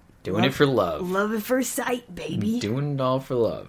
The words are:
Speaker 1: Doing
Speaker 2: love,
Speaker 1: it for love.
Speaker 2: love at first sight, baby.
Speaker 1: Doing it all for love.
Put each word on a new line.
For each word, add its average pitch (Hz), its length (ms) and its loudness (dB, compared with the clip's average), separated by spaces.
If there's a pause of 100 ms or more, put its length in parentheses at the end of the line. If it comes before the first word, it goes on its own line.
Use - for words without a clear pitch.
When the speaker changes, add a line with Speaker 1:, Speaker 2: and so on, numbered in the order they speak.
(220)
Speaker 1:
Doing 98 200 0
Speaker 2:
love, 135 80 4
Speaker 1:
it 135 40 -6
for 139 120 4
love. 113 440 2
Speaker 2:
love 208 240 0
at 214 80 -2
first 254 320 0
sight, 240 380 -4
baby. 208 480 -2
Speaker 1:
Doing 143 340 -2
it 135 60 -2
all 131 200 0
for 135 140 -6
love. 104 340 0